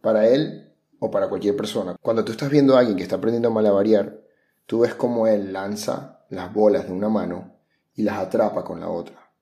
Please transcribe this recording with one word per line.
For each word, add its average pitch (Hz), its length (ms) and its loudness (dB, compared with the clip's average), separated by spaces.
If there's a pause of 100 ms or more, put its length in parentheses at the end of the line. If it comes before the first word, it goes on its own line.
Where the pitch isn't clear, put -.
Para 110 260 2
él, - 460 0 (260)
o 110 100 -4
para 98 200 -2
cualquier 98 260 -2
persona, 104 460 -6
cuando 113 240 0
tú 113 80 -6
estás 139 160 -6
viendo 139 260 6
a 127 40 8
alguien 110 180 2
que 90 60 -4
está 92 120 -4
aprendiendo 117 320 0
a 117 60 0
malabarear, 104 640 2 (460)
tú 113 160 -2
ves 117 120 2
cómo 117 320 -2
él 101 280 0
lanza 101 760 -8
las 90 260 -12
bolas 107 320 4
de 95 60 -10
una 98 160 -4
mano 90 480 -4 (400)
y 107 80 -2
las 104 160 -2
atrapa 101 460 0
con 85 160 -10
la 85 80 -8
otra. 85 420 -10 (100)